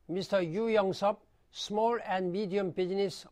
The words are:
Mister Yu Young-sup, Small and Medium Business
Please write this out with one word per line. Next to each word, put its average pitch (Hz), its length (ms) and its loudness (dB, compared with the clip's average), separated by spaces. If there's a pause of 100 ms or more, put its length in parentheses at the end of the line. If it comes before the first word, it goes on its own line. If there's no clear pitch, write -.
Mister 185 320 0
Yu 180 260 0
Young-sup, 202 540 2 (300)
Small 220 540 0
and 185 260 -2
Medium 190 400 -2
Business 190 600 -2